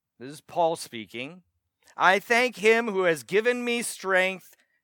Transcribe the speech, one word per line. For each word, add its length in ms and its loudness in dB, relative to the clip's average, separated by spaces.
this 140 -14
is 80 -18
Paul 360 0
speaking, 680 -14
"I 220 4
thank 380 0
him 320 2
who 160 -2
has 180 0
given 420 -2
me 180 -2
strength, 760 -2